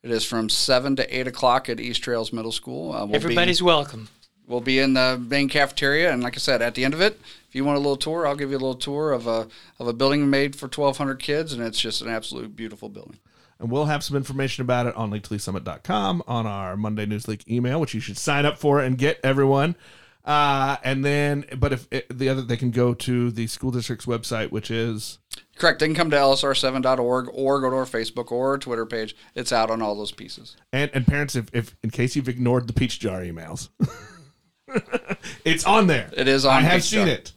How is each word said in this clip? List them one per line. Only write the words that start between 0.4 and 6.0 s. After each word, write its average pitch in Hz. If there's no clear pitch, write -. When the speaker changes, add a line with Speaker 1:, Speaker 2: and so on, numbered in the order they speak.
Speaker 1:
seven 135
to 127
eight 127
o'clock 127
at 117
East 120
Trails 113
Middle 113
School. 143
Uh, 123
we'll 104
be 104
Speaker 2:
Everybody's 175
welcome. 143
Speaker 1:
We'll 123
be 131
in 135
the 127
main 135
cafeteria, 147